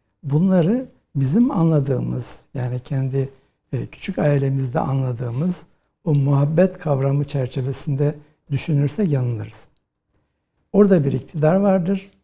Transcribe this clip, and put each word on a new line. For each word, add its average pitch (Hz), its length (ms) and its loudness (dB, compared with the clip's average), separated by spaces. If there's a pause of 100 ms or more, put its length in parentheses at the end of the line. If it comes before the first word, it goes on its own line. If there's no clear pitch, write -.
(220)
bunları 185 640 2 (300)
bizim 156 340 2
anladığımız, 131 920 0 (140)
yani 123 260 -6
kendi, 135 480 -4 (440)
e, 120 140 -4
küçük - 320 -10
ailemizde 135 640 0
anladığımız 131 840 -4 (380)
o 156 100 0
muhabbet 147 640 2
kavramı 139 460 0
çerçevesinde 139 920 -4 (360)
düşünürsek 147 580 0
yanılırız. 120 600 -4 (1040)
Orada 190 320 6
bir 139 80 0
iktidar 151 420 0
vardır. 190 560 0 (140)